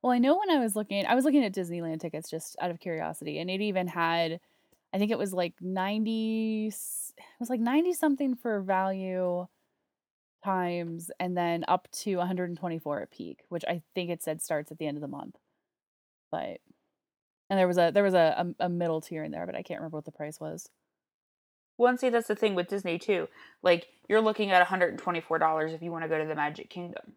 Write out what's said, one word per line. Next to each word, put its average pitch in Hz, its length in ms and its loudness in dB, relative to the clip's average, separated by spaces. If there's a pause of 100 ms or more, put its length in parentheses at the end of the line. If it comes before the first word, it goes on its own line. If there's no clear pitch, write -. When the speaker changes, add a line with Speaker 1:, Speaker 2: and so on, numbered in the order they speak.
Speaker 1:
Well, 247 120 2
I 247 60 4
know 277 200 6
when 403 120 0
I 302 100 6
was 220 160 0
looking, 202 300 -2
I 247 100 4
was 262 80 4
looking 285 200 6
at 196 80 -2
Disneyland 170 480 -4
tickets 160 300 -8
just - 300 -8
out 180 100 -2
of 170 80 -8
curiosity, 160 640 -6
and 175 100 -6
it 190 100 -2
even 190 280 0
had, 170 520 0 (520)
I 190 60 -2
think 208 120 2
it 226 80 0
was, 196 140 -2
like, 175 280 -2
ninety 220 1080 -2
s-, - 500 -10
it - 220 -18
was, 240 100 -6
like, 247 100 0
ninety 294 320 2
something 277 440 0
for 220 240 -2
value 185 880 0 (960)
times 175 680 -2 (100)
and 180 160 -2
then 170 320 0
up 185 240 2
to - 220 -4
a 180 120 0
hundred 180 220 -2
and 170 100 -6
twenty-four 165 420 -4
at - 100 -12
peak, - 380 -14
which 170 200 -8
I 170 140 -4 (120)
think 180 160 -4
it 170 120 -4
said 160 180 -6
starts 151 300 -4
at 156 80 -16
the 156 80 -4
end 147 100 -4
of 147 40 -8
the 147 80 -8
month. - 280 -12 (920)
But, 92 300 -6 (920)
and 196 80 4
there 185 100 6
was 175 100 4
a, 170 140 8
there 202 120 6
was 190 100 4
a, 170 460 4
a, 180 60 2
a - 20 0
middle 170 320 0
tier 156 240 -8
in 156 80 -8
there, 165 140 -6
but 175 100 -8
I - 60 -8
can't - 180 -10
remember 160 180 -8
what 151 60 -10
the 160 80 -14
price 151 280 -12
was. 156 280 -10 (1080)
Speaker 2:
Well, 240 100 8
and 247 100 2
see, 254 120 2
that's 233 180 2
the 220 60 2
thing 208 200 2
with 175 140 0
Disney, 190 300 -4
too. 175 300 0 (340)
Like, 175 240 4 (220)
you're 214 120 6
looking 214 300 0
at 180 120 8
a 175 40 6
hundred 180 240 2
and 147 80 -10
twenty-four 165 400 -2
dollars 160 340 2
if 160 80 -10
you 170 120 -8
wanna 165 160 -6
go 160 100 0
to 156 80 -2
the 156 80 -4
Magic 147 340 -4
Kingdom. - 480 -12